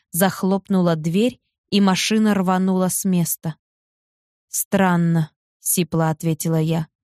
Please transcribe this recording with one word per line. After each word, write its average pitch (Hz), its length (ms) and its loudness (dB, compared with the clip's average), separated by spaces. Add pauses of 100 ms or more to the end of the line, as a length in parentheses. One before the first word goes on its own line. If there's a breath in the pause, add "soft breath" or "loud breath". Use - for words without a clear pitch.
(120)
захлопнула 185 840 0
дверь, 175 440 -2 (300)
и 202 120 2
машина 208 520 2
рванула 185 560 0
с - 160 -4
места. 170 500 -2 (920)
"Странно", — 170 840 0 (280)
сипло 165 500 -2
ответила 160 500 -2
я, 160 280 -2 (160)